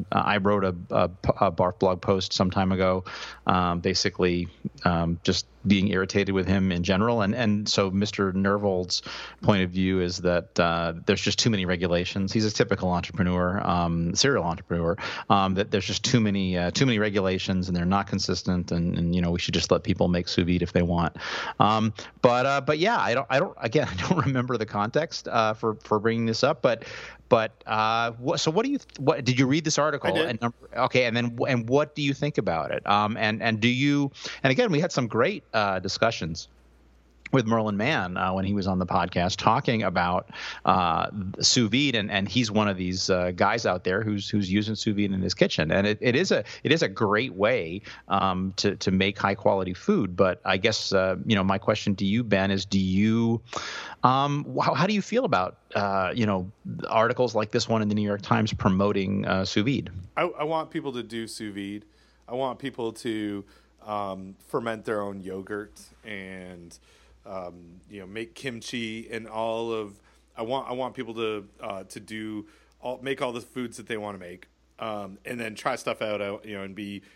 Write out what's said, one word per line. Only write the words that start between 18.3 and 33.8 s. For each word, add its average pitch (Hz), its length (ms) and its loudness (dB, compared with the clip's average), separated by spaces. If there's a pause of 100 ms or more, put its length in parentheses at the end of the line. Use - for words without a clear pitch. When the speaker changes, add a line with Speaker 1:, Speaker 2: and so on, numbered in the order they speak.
Speaker 1:
And, 87 260 0
and, 85 160 0
you 90 80 2
know, 85 80 0
we 85 80 0
should - 160 -2
just 85 160 0
let 87 120 4
people 90 260 2
make 87 200 0
sous 90 180 0
vide 87 160 2
if 85 120 -2
they 90 80 4
want. 85 340 0 (420)
Um, 110 360 2 (280)
but, 127 240 4
uh, 139 160 2
but 151 160 0
yeah, 214 200 2
I 113 160 0
don't, 135 160 -2
I 131 80 2
don't, 180 200 -2
again, 127 300 0
<laughs> - 20 -8
I - 40 -8 (140)
don't 175 160 2
remember 127 320 0
the 107 100 -2
context, 110 640 -2
uh, 110 240 4
for, 110 220 -2 (100)
for 107 160 2
bringing 113 240 2
this 110 180 0
up, 147 200 2
but, 117 220 2 (440)
but, 113 360 2
uh, 110 540 2
wha-, 139 160 -2
so 160 160 -2
what 214 160 0
do 285 60 -2
you, 269 60 0
th-, - 200 -18
what, 143 260 0
did 123 140 2
you 131 80 6
read 151 160 2
this 151 160 0
article? 147 320 0
Speaker 2:
I - 20 2
did. 160 160 0
Speaker 1:
And 117 120 -4
number, 120 160 -2 (180)
okay. 127 300 2
And 117 120 0
then, 120 200 0
w-, 131 100 -2
and 120 220 0
what 147 260 2
do 151 80 -4
you 143 100 2
think 147 260 -2
about 82 340 -2
it? - 160 -4
Um, 104 280 2
and, 110 240 0
and 110 200 0
do 117 80 4
you, 143 420 2 (320)